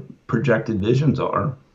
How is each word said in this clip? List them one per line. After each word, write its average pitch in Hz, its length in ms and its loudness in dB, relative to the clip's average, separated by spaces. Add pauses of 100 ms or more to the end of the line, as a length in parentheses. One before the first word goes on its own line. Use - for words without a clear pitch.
(260)
projected 113 560 0
visions 131 380 2
are. - 360 -2 (200)